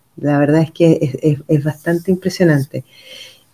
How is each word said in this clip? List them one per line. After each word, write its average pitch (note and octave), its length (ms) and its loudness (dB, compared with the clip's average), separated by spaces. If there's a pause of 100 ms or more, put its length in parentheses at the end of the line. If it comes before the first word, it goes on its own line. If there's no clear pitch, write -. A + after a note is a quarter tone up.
(160)
La C#3+ 220 -2
verdad D3 240 2
es D#3 100 -2
que E3 300 2
es, C3 200 -4
es, D3 260 0
es D3 160 0
bastante E3+ 480 -4
impresionante. D#3 760 -2 (680)